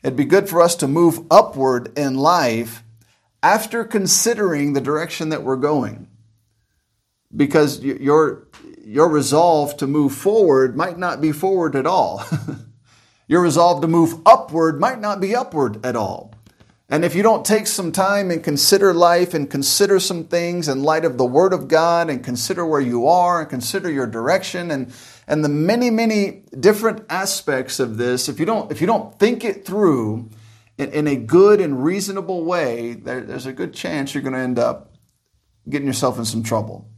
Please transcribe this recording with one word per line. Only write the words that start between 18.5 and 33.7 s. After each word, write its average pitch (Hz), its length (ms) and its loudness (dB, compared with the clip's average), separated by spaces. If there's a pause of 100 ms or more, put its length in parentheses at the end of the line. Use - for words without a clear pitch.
life 175 400 4
and 147 160 -2
consider 190 500 2
some 175 260 -6
things 175 420 -2
in 135 160 -2
light 156 200 2
of 131 140 0
the 127 80 2
Word 160 260 4
of 170 160 -4
God 165 440 2
and 123 120 -6
consider 151 400 -6
where 156 180 0
you 120 260 0
are 175 340 4
and 151 80 -8
consider 170 400 -6
your 135 160 -2
direction 139 640 -4
and, 135 240 -6 (340)
and 151 160 0
the 147 60 0
many, 202 400 0
many 220 540 0 (160)
different 214 500 2
aspects 151 680 -4
of 113 180 -2
this, 123 320 -2
if 113 100 -10
you 156 60 0
don't, 214 260 -2
if 107 100 -4
you 170 60 2
don't - 300 -2
think 233 260 2
it - 220 -6
through 123 640 0 (480)
in, 139 140 -6
in 151 160 -2
a 143 80 0
good 180 440 6
and 139 240 -2
reasonable 190 640 -4
way, 120 480 -4
there, 123 280 -10
there's - 260 -12
a 131 60 -10
good 170 200 -10